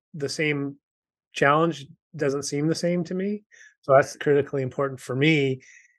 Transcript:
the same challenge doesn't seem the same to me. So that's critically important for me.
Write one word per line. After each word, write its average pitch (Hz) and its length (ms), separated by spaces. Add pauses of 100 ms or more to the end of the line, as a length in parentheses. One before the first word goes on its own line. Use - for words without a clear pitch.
(140)
the 143 140
same 143 480 (560)
challenge 151 560 (280)
doesn't 143 280
seem 147 240
the 160 80
same 175 300
to 185 80
me. 202 300 (400)
So 139 100
that's 143 240
critically 143 460
important 131 360
for 123 160
me. 139 460 (380)